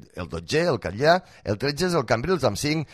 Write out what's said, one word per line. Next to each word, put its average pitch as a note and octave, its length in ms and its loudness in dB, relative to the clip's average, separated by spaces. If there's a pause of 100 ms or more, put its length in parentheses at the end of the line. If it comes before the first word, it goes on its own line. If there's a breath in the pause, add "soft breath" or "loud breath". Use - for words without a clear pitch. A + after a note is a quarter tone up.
(120)
el F2 160 -8
dotze, E2+ 400 -2
el B2 160 0
Catllà. B2+ 320 2 (240 loud breath)
El G#2 160 -2
tretze C#3+ 320 -2
és F3 80 0
el C#3 80 2
Cambrils C3+ 400 0
amb G2+ 160 0
cinc, D3+ 340 0